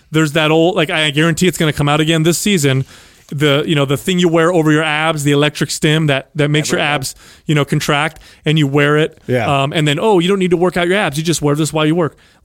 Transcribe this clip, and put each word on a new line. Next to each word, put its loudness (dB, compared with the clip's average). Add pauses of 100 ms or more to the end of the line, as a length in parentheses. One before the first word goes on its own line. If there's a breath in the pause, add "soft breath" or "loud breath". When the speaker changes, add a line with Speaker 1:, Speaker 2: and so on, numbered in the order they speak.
(120 soft breath)
Speaker 1:
there's 0
that 2
old, 2
like, 0
I 0
guarantee 0
it's 0
gonna 0
come 0
out 2
again 0
this 2
season. 0 (440 loud breath)
The, 0
you 0
know, 2
the 0
thing -2
you 2
wear 2
over 2
your 2
abs, -2
the 2
electric -2
stim 0
that, -2
that 0
makes -2
your 0
Speaker 2:
Everlong. -2 (120)
Speaker 1:
abs, -8 (300 loud breath)
you 0
know, 0
contract, -2 (260 loud breath)
and 2
you 2
wear 2
it. -2 (100)
Speaker 2:
Yeah. 0
Speaker 1:
Um, -4
and -2
then, -2
oh, 2
you 0
don't 0
need 0
to 2
work -2
out 0
your 0
abs. -2
You -4
just -2
wear 0
this -2
while 0
you 2
work. -2 (300 soft breath)